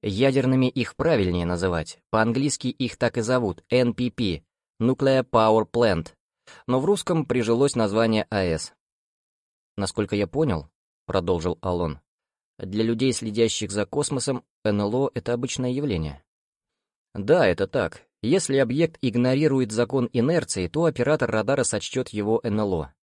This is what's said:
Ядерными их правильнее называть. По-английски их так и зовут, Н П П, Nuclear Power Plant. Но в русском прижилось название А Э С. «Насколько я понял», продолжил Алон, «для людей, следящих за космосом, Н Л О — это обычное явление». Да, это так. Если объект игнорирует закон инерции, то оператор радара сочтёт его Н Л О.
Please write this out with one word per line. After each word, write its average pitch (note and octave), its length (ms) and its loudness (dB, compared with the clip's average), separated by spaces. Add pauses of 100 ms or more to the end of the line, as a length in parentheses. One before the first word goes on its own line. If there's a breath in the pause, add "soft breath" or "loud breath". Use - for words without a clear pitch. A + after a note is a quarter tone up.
Ядерными C3 640 2
их - 260 -4
правильнее F#2+ 520 0
называть. F2 640 -2
По-английски A#2+ 560 0
их B2 300 -6
так A#2+ 200 -2
и A#2+ 40 -2
зовут, A2+ 500 -2
Н B2 240 2
П B2 160 -4
П, F#2 320 -4 (360)
Nuclear C3 480 2
Power A2 400 4
Plant. G2 420 2 (580 loud breath)
Но B2+ 120 0
в C3+ 60 -4
русском F#3+ 400 0
прижилось A#2+ 500 2
название A2 540 2
А G2+ 140 0
Э E2 160 0
С. - 160 -12 (1000)
«Насколько G2+ 400 -4
я G2+ 120 0
понял», B2 420 -2 (360)
продолжил F2 560 -2
Алон, F2 380 -2 (580)
«для G2 260 -4
людей, A#2 300 0
следящих A2 580 -2
за G2+ 140 -2
космосом, C#3 580 -4 (200)
Н G#2 180 0
Л G#2 140 0
О — C3+ 180 0
это A#2 200 -4
обычное B2+ 380 -4
явление». F2+ 520 -4 (920)
Да, C3+ 320 2
это F#2+ 220 0
так. - 400 -4 (140)
Если C3+ 360 0
объект C3+ 440 0
игнорирует B2+ 680 2
закон A#2+ 420 0
инерции, B2 540 0
то D#3 180 -2
оператор C#3 440 0
радара A2+ 340 0
сочтёт - 460 -4
его G#2+ 340 0
Н G#2+ 160 -2
Л G2+ 140 0
О. D#2 300 -4